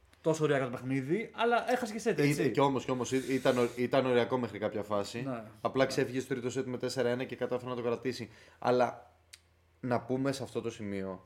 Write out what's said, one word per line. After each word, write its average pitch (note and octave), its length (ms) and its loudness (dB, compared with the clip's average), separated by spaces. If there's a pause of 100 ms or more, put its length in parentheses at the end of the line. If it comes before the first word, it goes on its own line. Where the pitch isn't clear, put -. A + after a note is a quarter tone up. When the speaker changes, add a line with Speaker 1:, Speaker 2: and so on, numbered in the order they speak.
(200)
Speaker 1:
τόσο D#3 240 2
ωριακό C#3 200 4
το B2 60 -4
παιχνίδι, C3 640 -2
αλλά A#3 380 2
έχασε A3+ 200 -2
και A3+ 60 -6
σετ, G3+ 220 0
έτσι. D3 240 4
Speaker 2:
Ή-, C3 60 2
κι A2 100 2
όμως, C3+ 240 4
κι - 60 -2
όμως, B2+ 220 -2
ή-, C3 120 2 (100)
ήταν B2+ 240 4
ο-, A#2+ 180 4
ήταν C3 300 2
οριακό B2 320 4
μέχρι G#2 200 -4
κάποια G#2 240 -2
φάση. G#2 400 -2
Speaker 1:
Ναι. B2+ 200 -6 (180)
Speaker 2:
Απλά B2+ 220 2
Speaker 1:
Ναι. C3+ 60 4
Speaker 2:
ξέφυγε C3 320 0
στο C3+ 140 -4
τρίτο A#2+ 160 -4
σετ B2+ 160 -4
με B2 120 -6
τέσσερα B2 300 0
ένα B2 160 -2
και A#2+ 120 -10
κατάφερε B2 340 -4
να B2 60 -6
το A#2+ 60 -4
κρατήσει. A#2 480 -4 (280)
Αλλά B2 540 0 (680)
να B2 200 0
πούμε C3 320 0
σε C3+ 100 -8
αυτό A2+ 180 -6
το A2+ 100 -4
σημείο. G2 560 -6